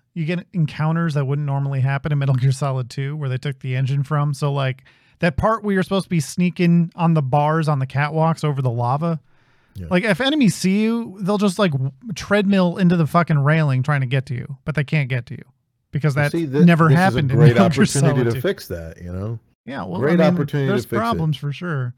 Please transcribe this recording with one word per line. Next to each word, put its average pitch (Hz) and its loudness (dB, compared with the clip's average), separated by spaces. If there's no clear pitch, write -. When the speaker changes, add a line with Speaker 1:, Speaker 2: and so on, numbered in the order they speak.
Speaker 1:
you 165 -4
get 175 -4
encounters 160 0
that 139 -2
wouldn't 147 -4
normally 139 -2
happen 139 -2
in 147 0
Metal 139 2
Gear 131 2
Solid 131 -4
two, 143 -8
where 147 -6
they 127 -4
took 131 -8
the 127 -6
engine 139 -2
from. 147 -2
So, 143 -4
like, 135 -4
that 175 0
part 220 0
where 208 -2
you're 185 2
supposed 190 -2
to - -20
be 170 0
sneaking 170 2
on 165 2
the 156 2
bars 147 0
on 143 0
the 131 -2
catwalks 151 -2
over 139 -2
the 131 0
lava, 139 -2
Speaker 2:
Yeah. 90 -14
Speaker 1:
like, 180 2
if 214 0
enemies 269 2
see 190 0
you, 226 -2
they'll 202 0
just, 196 0
like, 190 2
w-, 135 -4
treadmill 196 0
into 180 4
the 160 2
fucking 165 0
railing 139 2
trying 143 0
to 131 -2
get 131 -2
to 127 -8
you, 135 -10
but 151 -6
they 151 0
can't 139 -2
get 123 -4
to 123 -14
you - -14
because 143 0
Speaker 2:
You 147 2
Speaker 1:
that 143 0
Speaker 2:
see, 165 -2
thi-, 143 4
Speaker 1:
never 165 6
Speaker 2:
this 139 6
Speaker 1:
happened 151 2
Speaker 2:
is 135 0
a - -
Speaker 1:
in 139 2
Speaker 2:
great 151 8
Speaker 1:
Metal 196 6
Gear - 2
Speaker 2:
opportunity 139 2
Speaker 1:
Solid 120 2
Speaker 2:
to 117 2
Speaker 1:
two. 127 -4
Speaker 2:
fix 190 -4
that, 82 -12
you 87 -10
know? 104 -6
Speaker 1:
Yeah, 240 -10
well, 92 -8
Speaker 2:
Great 147 2
Speaker 1:
I 180 6
mean, 175 2
Speaker 2:
opportunity 143 -2
to 196 0
Speaker 1:
there's 202 -2
Speaker 2:
fix - -12
it. - -2
Speaker 1:
problems 170 -2
for 143 -8
sure. 135 -6